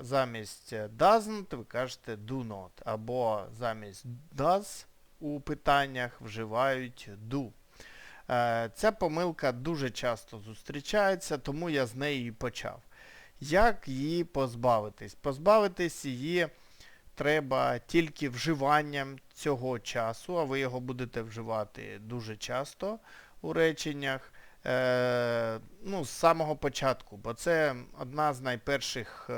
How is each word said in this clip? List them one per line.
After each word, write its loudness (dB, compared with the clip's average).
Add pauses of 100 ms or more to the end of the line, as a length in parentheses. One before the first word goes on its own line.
замість -4
«doesn't» 2
ви -6
кажете -6
«do -6
not». -10 (160)
Або 0 (160)
замість -6 (320)
«does» 2 (340)
у -4
питаннях 0
вживають -2 (200)
«do». -2 (800)
Е, 2
ця 4
помилка 0
дуже -2
часто -4
зустрічається, 0
тому -4
я 4
з -6
неї -2
і -8
почав. -6 (580)
Як 4
її -2
позбавитись? 0
Позбавитись 2
її 0 (680)
треба 2
тільки 0
вживанням 2 (160)
цього 0
часу, -2
а 4
ви 0
його -2
будете -4
вживати -6
дуже -8
часто -4 (420)
у -4
реченнях, 0 (320)
е, 2 (240)
ну, -4
з -6
самого 4
початку, 0
бо -6
це 2 (240)
одна 0
з -10
найперших, -4
е, -4